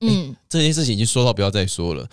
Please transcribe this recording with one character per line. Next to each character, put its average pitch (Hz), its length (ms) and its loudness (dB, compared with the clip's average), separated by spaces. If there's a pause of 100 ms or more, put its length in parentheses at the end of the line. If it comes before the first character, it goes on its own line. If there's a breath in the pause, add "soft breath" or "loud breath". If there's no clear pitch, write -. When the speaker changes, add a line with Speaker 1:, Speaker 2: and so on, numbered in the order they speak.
Speaker 1:
嗯。 202 300 0
Speaker 2:
欸， - 40 -16 (140)
这 165 140 0
件 156 100 2
事 156 100 0
情 120 120 0
已 - 20 0
经 113 80 2
说 123 180 2
到 123 80 4
不 101 80 -4
要 98 120 2
再 95 160 0
说 85 260 -4
了。 65 200 -8